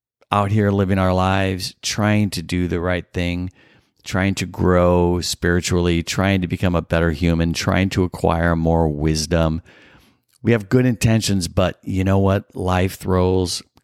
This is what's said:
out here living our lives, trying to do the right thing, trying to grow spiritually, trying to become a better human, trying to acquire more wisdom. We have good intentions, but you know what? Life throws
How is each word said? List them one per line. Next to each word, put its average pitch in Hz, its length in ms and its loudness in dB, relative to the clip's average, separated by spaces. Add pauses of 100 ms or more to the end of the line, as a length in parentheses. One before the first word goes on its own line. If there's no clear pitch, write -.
(300)
out 101 220 0
here 104 180 2
living 98 300 0
our 92 120 2
lives, 95 720 -2
trying 104 480 0
to 87 120 -6
do 87 260 -2
the 87 100 -2
right 87 340 -4
thing, 90 380 -4 (540)
trying 95 300 0
to 92 120 -4
grow 87 720 2
spiritually, 87 800 0
trying 95 380 -2
to 87 80 -4
become 90 260 -2
a 82 80 0
better 85 300 0
human, 82 400 0
trying 92 360 0
to 95 140 0
acquire 85 540 0
more 82 320 2
wisdom. 80 760 0 (800)
We 113 80 0
have 104 180 0
good 127 180 2
intentions, 110 600 0
but 90 380 -2
you 95 180 -2
know 98 160 2
what? 98 380 0
Life 92 400 -2
throws 92 640 0 (220)